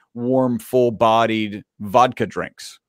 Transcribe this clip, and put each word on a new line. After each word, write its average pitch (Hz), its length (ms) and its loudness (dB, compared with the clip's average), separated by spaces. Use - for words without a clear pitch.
warm, 123 460 0
full-bodied 113 1040 0
vodka 117 460 2
drinks," - 520 -12